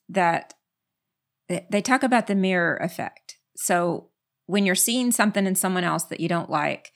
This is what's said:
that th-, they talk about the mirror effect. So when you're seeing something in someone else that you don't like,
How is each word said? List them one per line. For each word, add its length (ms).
that 460
th-, 220
they 120
talk 200
about 240
the 80
mirror 420
effect. 600
So 540
when 180
you're 100
seeing 380
something 340
in 80
someone 300
else 200
that 160
you 80
don't 200
like, 480